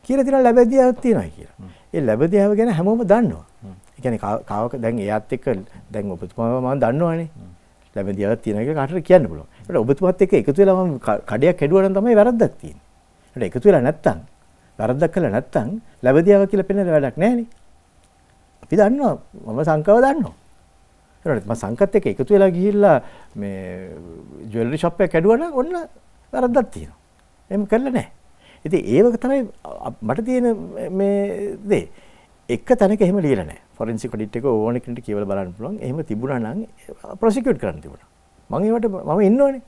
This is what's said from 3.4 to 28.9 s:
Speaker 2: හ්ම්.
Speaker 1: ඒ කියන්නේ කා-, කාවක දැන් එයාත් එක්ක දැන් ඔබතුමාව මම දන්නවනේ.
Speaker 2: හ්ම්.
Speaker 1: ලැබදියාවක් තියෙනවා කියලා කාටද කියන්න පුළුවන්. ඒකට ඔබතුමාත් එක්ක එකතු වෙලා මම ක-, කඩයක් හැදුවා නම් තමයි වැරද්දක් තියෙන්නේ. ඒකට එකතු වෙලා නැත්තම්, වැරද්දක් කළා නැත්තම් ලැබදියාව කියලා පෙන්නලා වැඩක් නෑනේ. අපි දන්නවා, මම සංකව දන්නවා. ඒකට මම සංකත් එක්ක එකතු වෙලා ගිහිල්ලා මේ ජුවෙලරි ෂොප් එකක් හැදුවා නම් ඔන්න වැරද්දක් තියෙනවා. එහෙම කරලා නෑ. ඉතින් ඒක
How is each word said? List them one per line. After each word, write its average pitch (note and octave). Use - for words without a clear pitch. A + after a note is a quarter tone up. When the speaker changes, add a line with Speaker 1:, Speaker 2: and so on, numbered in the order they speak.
Speaker 2:
හ්ම්. G2
Speaker 1:
ඒ -
කියන්නේ A#2
කා-, G#2
කාවක A2+
දැන් A#2
එයාත් G#2+
එක්ක B2
දැන් G#2
ඔබතුමාව A#2
මම C3
දන්නවනේ. E3
Speaker 2:
හ්ම්. G#2
Speaker 1:
ලැබදියාවක් G2+
තියෙනවා G#2+
කියලා C#3+
කාටද E3+
කියන්න F3
පුළුවන්. D#2
ඒකට -
ඔබතුමාත් C#3
එක්ක F#3+
එකතු C#3+
වෙලා F#3
මම D3+
ක-, G#2
කඩයක් C#3+
හැදුවා E3
නම් F#3+
තමයි A3
වැරද්දක් A3
තියෙන්නේ. -
ඒකට A2+
එකතු B2+
වෙලා F3
නැත්තම්, B2
වැරද්දක් C3+
කළා E3
නැත්තම් A#2+
ලැබදියාව E3+
කියලා F#3+
පෙන්නලා F#3+
වැඩක් C#3
නෑනේ. A#3
අපි -
දන්නවා, G#3+
මම A2+
සංකව D#3+
දන්නවා. C#4
ඒකට A2+
මම A2+
සංකත් F#3+
එක්ක G3+
එකතු E3
වෙලා G3
ගිහිල්ලා G3
මේ F#2+
ජුවෙලරි A#2
ෂොප් E3+
එකක් F#3+
හැදුවා F#3
නම් D#4+
ඔන්න C#4
වැරද්දක් B3+
තියෙනවා. -
එහෙම G3+
කරලා B3
නෑ. G#3+
ඉතින් D#3+
ඒක G#3+